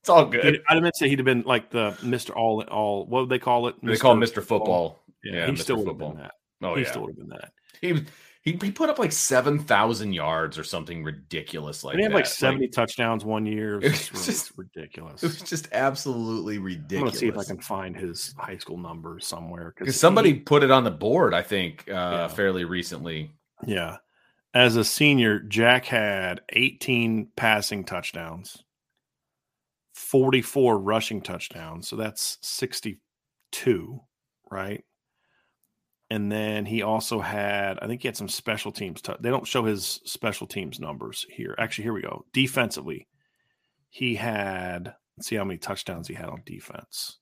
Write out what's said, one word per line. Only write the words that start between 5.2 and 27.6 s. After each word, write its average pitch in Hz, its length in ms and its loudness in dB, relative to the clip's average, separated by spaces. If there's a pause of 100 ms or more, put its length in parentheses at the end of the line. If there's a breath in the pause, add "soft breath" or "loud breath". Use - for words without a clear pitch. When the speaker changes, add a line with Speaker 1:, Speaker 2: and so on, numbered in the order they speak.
Speaker 2:
Yeah, 104 100 -8
Speaker 1:
Yeah, 85 120 -2
Speaker 2:
he 82 40 0
Speaker 1:
Mister 139 140 -2
Speaker 2:
still 127 140 0
would 104 100 -2
have 80 60 -6
Speaker 1:
Football. 76 180 -8
Speaker 2:
been 76 100 -14
that. - 120 -16 (280)
Speaker 1:
Oh, 87 140 -2
Speaker 2:
He - 60 0
Speaker 1:
yeah. - 80 -2
Speaker 2:
still - 120 -6
would - 80 -8
have - 80 -16
been - 120 -16
that. - 220 -16 (280 soft breath)
Speaker 1:
He, 175 260 0 (360 loud breath)
he, 170 220 0
he 196 60 0
put 311 180 0
up, 302 120 0
like, 190 100 2
seven 139 480 2
thousand 107 540 2
yards 80 480 -2
or - 20 -10
something 82 400 -8
ridiculous 76 800 -10
like 69 120 -8
Speaker 2:
And 170 60 2
he 208 40 4
had, 214 80 0
Speaker 1:
that. 202 40 4
Speaker 2:
like, 151 100 4
seventy 135 400 2
Speaker 1:
Like, 123 60 -6
Speaker 2:
touchdowns 113 520 0
one 107 220 -2
year. 107 320 -4
It 101 80 -6
Speaker 1:
it 147 40 8
Speaker 2:
was - 220 -2
Speaker 1:
was - 140 -6
Speaker 2:
just - 200 -2
Speaker 1:
just - 120 -18
Speaker 2:
ridiculous. 165 680 -14
Speaker 1:
It - 20 2
was 160 160 -4
just 160 300 -6
absolutely 113 880 -2
Speaker 2:
I'm 98 40 -6
gonna 95 500 -4
see - 140 -2
if 104 80 0
I 104 40 -6
Speaker 1:
ridiculous. 98 100 -6
Speaker 2:
can 90 120 -8
find 95 360 -8
his 87 420 -8
high 92 200 -12
school - 200 -12
number 82 400 -12
somewhere, 85 540 -12
'cause - 160 -8
Speaker 1:
'Cause 131 120 0
somebody 185 340 8
Speaker 2:
he 135 40 -4
Speaker 1:
put 147 240 6
it 131 80 6
on 131 140 8
the 110 80 2
board, 104 420 2
I 87 80 2
think, 90 460 -4
uh, 98 40 -8
Speaker 2:
Yeah. 87 360 -2
Speaker 1:
fairly 92 360 0
recently. 82 680 -6 (320)
Speaker 2:
Yeah. 90 320 -4 (580)
As 123 220 8
a 113 80 4
senior, 123 560 4
Jack 117 460 4
had 98 540 0 (100)
eighteen 117 840 0
passing 107 480 0